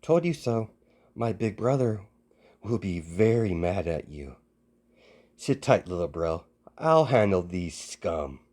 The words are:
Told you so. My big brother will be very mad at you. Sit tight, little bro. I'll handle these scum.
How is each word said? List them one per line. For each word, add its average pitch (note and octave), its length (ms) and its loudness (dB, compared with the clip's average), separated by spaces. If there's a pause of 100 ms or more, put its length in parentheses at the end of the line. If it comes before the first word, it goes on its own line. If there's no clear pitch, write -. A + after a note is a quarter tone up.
Told E3 220 2
you E3+ 100 -2
so. A2+ 360 -2 (440)
My A2+ 180 -2
big G#2 240 -2
brother A#2 460 0 (600)
will A2 160 -2
be F#2 220 -4
very G#2 540 2
mad F2 320 -2
at E2 220 -4
you. C#2+ 280 -14 (1000)
Sit - 260 -2
tight, A#2+ 260 4
little F2 200 -2
bro. E2 360 -2 (320)
I'll D#3+ 300 4
handle G#2+ 360 4
these F2 340 -6
scum. D2+ 640 -8 (120)